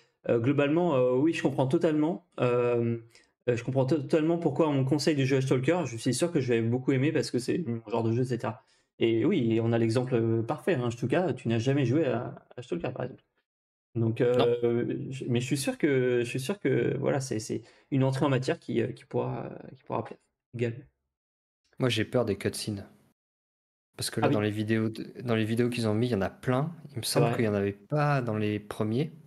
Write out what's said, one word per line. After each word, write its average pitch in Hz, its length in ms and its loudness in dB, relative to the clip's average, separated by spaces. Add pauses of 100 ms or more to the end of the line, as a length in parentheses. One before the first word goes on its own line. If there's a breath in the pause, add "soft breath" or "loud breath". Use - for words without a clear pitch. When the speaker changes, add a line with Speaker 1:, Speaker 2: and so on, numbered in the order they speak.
(280 soft breath)
Speaker 1:
euh, 120 120 4
globalement, 143 560 2
euh, « 127 220 4
Oui, 160 160 2
je - 100 -6
comprends 135 240 2
totalement, 165 600 0 (120)
euh, 120 580 2 (500 soft breath)
euh, 123 80 4
je 113 80 -6
comprends 131 220 0
to-, 151 140 2
totalement 160 400 0
pourquoi 160 280 2
on 151 60 0
me 135 100 2
conseille 147 320 2
de 139 80 2
jouer 135 140 2
à 135 40 2
Stalker. 135 440 2
Je 117 100 -8
suis 117 200 -2
sûr 170 160 0
que 160 100 0
je 120 100 0
vais 113 120 2
beaucoup 127 300 0
aimer 135 180 2
parce 143 180 0
que - 80 0
c'est 120 220 -2
mon 117 280 -6
genre 113 140 -2
de 110 100 0
jeu, 120 120 2
et - 20 -2
cetera. » 117 400 -6 (340 soft breath)
Et 113 240 4
oui, 135 300 2
et 113 80 2
on 117 100 2
a 117 60 4
l'exemple, 123 380 2
euh, 113 260 2
parfait, 151 320 -2
hein, 123 160 0
Stuka, 135 440 0
tu - 140 -8
n'as 117 120 2
jamais 135 260 2
joué 143 200 2
à, 123 380 -4 (140)
à 123 60 -10
Stalker, 170 280 -6
par 131 120 -6
exemple. 127 200 -12 (680)
Donc, 113 260 0
Speaker 2:
Non. 120 80 4 (120)
Speaker 1:
euh, 120 720 2
je, 135 140 -10
mais 120 140 0
je 127 60 -4
suis 143 120 -2
sûr 254 200 -2
que, 127 460 2
je 120 60 -6
suis 131 100 -4
sûr 196 200 -6
que, 131 380 0
voilà, 135 240 0
c'est, 120 180 -4
c'est 113 220 -6 (300 soft breath)
une 135 120 2
entrée 135 220 0
en 147 40 4
matière 143 300 0
qui, - 220 -2
euh, 113 120 -2
qui - 120 -20
pourra, 123 440 -6 (280)
qui - 60 -20
pourra 120 200 -4
plaire - 140 -16 (360)
également. 117 300 -4 (920)
Speaker 2:
Moi, 131 120 0
j'ai 110 140 0
peur 120 220 -2
des 98 120 -2
cutscenes. 101 480 -6 (1080)
Parce - 140 -6
que - 100 -6
Speaker 1:
Ah 110 40 0
Speaker 2:
là, - 40 4
Speaker 1:
oui. - 60 4
Speaker 2:
dans 107 80 2
les 107 100 2
vidéos 110 380 0
de, - 160 -10 (160)
dans 120 140 0
les 110 100 2
vidéos 117 240 2
qu'ils 120 180 -2
ont 107 60 2
mis, 113 140 2
il 120 40 0
y 113 40 0
en 98 60 2
a 92 80 0
plein. 135 460 -2 (160)
Il - 60 -10
me 113 60 -8
Speaker 1:
C'est - 80 -4
Speaker 2:
semble 120 160 2
Speaker 1:
vrai. 117 80 0
Speaker 2:
qu'il 120 100 0
n'y 107 40 2
en 104 40 0
avait 101 180 0
pas 147 500 -2
dans 113 140 -2
les 104 240 0
premiers. 113 540 -4 (140)